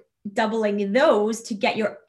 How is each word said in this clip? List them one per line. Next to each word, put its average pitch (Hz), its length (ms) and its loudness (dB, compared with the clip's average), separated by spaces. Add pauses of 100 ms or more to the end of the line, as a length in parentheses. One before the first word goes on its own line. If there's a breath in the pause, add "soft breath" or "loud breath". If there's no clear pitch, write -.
(300)
doubling 208 640 0
those 220 520 2
to - 100 -8
get 208 240 -2
your - 300 -4